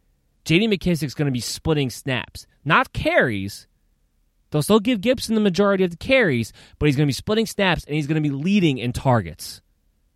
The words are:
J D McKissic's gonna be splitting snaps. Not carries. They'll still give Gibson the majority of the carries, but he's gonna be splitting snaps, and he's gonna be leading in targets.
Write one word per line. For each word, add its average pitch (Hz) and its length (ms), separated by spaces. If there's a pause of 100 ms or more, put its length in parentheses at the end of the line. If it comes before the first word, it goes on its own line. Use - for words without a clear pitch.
(460)
J 160 140
D 226 80
McKissic's 170 480
gonna 143 160
be 123 80
splitting 143 500
snaps. - 560 (180)
Not 190 300
carries. 131 760 (840)
They'll 151 100
still 208 180
give 208 220
Gibson 226 320
the 214 80
majority 196 420
of 180 60
the 170 80
carries, 180 560 (240)
but 147 80
he's 147 100
gonna 151 120
be 131 60
splitting 214 340
snaps, 185 360
and 147 120
he's 147 120
gonna 156 140
be 147 80
leading 156 480
in 120 160
targets. - 680 (540)